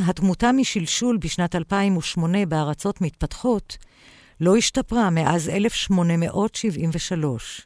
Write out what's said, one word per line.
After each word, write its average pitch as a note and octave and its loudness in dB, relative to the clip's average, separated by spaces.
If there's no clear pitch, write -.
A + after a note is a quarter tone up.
התמותה F#3+ 2
משלשול A#3+ 0
בשנת F3 -2
אלפיים G3 0
ושמונה F3 0
בארצות D#3 -2
מתפתחות - -4
לא F3 6
השתפרה A#3 0
מאז E3 2
אלף G#3 0
שמונה F3 2
מאות F#3 -2
שבעים E3 -2
ושלוש. D3+ -4